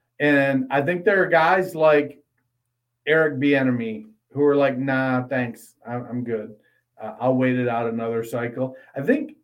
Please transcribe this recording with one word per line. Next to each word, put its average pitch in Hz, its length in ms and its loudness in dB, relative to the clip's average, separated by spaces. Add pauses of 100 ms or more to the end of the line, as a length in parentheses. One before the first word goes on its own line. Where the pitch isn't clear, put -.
(200)
And 139 500 2
I 139 100 2
think 175 240 -2
there 196 180 4
are 170 40 0
guys 165 480 2
like 151 480 2 (840)
Eric 151 340 2
Bieniemy 123 680 0 (240)
who 139 140 -2
are 143 120 4
like, 135 220 2
"Nah, 131 480 -2
thanks, 123 480 -6 (120)
I'm, 120 200 -8
I'm 117 180 -6
good. 107 300 -6 (480)
Uh, 107 180 -12
I'll 127 140 2
wait 127 240 2
it 123 100 0
out 117 200 -2
another 113 360 -4
cycle." 127 520 -6 (200)
I - 60 -6
think - 420 -2